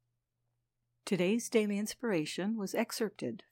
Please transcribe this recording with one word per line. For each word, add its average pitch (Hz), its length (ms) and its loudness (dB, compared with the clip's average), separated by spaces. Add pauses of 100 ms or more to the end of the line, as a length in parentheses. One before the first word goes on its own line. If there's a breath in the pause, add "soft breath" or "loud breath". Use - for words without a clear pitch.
(1040)
Today's 190 440 2
daily 208 300 2
inspiration 208 800 -2
was 196 180 -4
excerpted - 760 -2